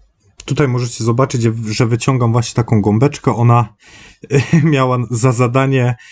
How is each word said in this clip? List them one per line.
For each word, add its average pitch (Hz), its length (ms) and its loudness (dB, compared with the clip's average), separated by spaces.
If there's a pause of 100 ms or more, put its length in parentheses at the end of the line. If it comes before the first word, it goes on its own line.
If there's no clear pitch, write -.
(440)
Tutaj 139 240 -2
możecie 123 360 -4
zobaczyć, 120 380 0 (240)
że 107 200 0
wyciągam 120 460 0
właśnie 117 220 -2
taką 113 260 0
gąbeczkę. 113 540 0
Ona, 117 400 2 (480)
<laughs> 139 320 0
y, 156 100 4
miała 131 340 2 (120)
za 123 220 0
zadanie 123 640 0 (160)